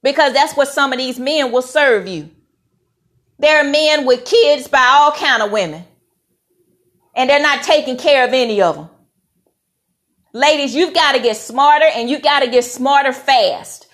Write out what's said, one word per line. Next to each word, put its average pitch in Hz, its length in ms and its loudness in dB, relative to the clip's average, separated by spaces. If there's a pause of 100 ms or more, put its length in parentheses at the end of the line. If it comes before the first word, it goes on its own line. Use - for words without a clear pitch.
Because 277 300 0
that's 277 240 0
what 277 120 0
some 277 240 -2
of 254 60 -6
these 254 200 -8
men 269 340 -4
will 247 100 0
serve 254 440 0
you. 165 240 -12 (1080)
There 302 200 2
are 285 120 0
men 302 360 0
with 247 180 0
kids 294 420 2
by 262 180 2
all 285 280 4
kind 269 300 -2
of 208 100 -4
women. 175 320 -4 (1300)
And 254 160 -2
they're 285 100 2
not 285 220 0
taking 302 340 0
care 269 300 2
of 240 60 -2
any 233 280 0
of 170 160 2
them. 160 120 -18 (1400)
Ladies, 277 420 -2
you've 349 200 -2
gotta 285 260 0
get 220 160 -2
smarter, 294 500 2
and 233 240 -2
you 285 80 -2
gotta 285 300 0
get 240 160 2
smarter 269 480 0
fast. - 800 -2